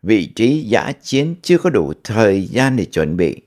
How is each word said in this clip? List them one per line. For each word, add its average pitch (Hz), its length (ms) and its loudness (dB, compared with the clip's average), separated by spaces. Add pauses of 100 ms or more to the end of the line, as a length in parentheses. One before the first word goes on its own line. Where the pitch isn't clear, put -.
Vị 98 240 2
trí 135 360 0
giã 104 300 -2 (100)
chiến 147 400 -2
chưa 175 160 2
có 175 120 0
đủ 78 220 0 (120)
thời 101 420 2
gian 131 300 0
để 95 80 0
chuẩn 78 320 -2
bị. 82 300 -2